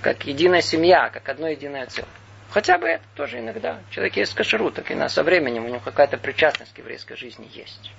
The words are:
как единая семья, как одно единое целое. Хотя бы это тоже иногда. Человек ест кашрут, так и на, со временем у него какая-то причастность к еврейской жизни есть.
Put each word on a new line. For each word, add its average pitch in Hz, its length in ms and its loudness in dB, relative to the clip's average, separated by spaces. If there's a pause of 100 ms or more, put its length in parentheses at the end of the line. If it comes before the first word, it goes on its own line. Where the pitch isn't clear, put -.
как - 220 0
единая 165 380 2
семья, 165 480 4
как - 180 -12
одно 139 200 -6
единое 143 380 -8
целое. - 240 -10 (400)
Хотя 349 280 4
бы 339 80 -2
это 330 180 0 (100)
тоже 240 260 -8
иногда. 110 400 -8 (100)
Человек - 260 -2
ест 196 180 0
кашрут, 220 400 0
так - 160 -10
и - 40 -4
на, 143 140 0
со 156 140 2
временем 147 420 2
у 117 40 -6
него 123 120 -6
какая-то 143 360 2
причастность 139 560 0
к - 60 -20
еврейской 123 380 -14
жизни 117 360 -16
есть. - 460 -18